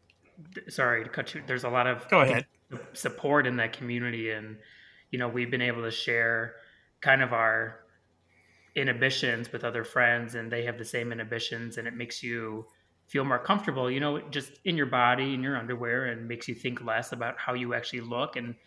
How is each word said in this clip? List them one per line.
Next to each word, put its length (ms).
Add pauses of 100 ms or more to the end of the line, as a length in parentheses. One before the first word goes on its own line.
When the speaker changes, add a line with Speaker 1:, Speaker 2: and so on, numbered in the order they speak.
(560)
Speaker 1:
Th-, 160
sorry 320
to 60
cut 260
you. 100
There's 180
a 60
lot 180
of 220
Speaker 2:
Go 120
Speaker 1:
con- 140
Speaker 2:
ahead. 120 (460)
Speaker 1:
support 540
in 100
that 160
community, 580
and, 280 (520)
you 80
know, 80
we've 240
been 100
able 220
to 80
share 640 (460)
kind 200
of 120
our 480 (920)
inhibitions 760
with 120
other 200
friends, 520
and 160
they 140
have 120
the 80
same 260
inhibitions, 640
and 100
it 80
makes 280
you 440 (400)
feel 180
more 140
comfortable, 520
you 80
know, 300
just 240 (120)
in 120
your 100
body, 460
in 100
your 140
underwear, 480
and 220
makes 200
you 80
think 280
less 280
about 280
how 140
you 200
actually 280
look. 360
And 180 (120)